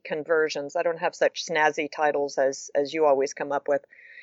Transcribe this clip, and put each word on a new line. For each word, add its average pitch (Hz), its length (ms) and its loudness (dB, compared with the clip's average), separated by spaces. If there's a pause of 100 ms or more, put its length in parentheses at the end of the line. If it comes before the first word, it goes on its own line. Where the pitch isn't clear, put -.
conversions. 156 680 -2
I 170 80 0
don't 165 160 -2
have 170 160 -2
such - 340 0
snazzy 156 420 2
titles 147 460 0
as, 135 380 0
as 143 180 0
you 156 120 2
always 139 280 4
come 143 180 -6
up 139 160 -4
with. 143 140 0 (420)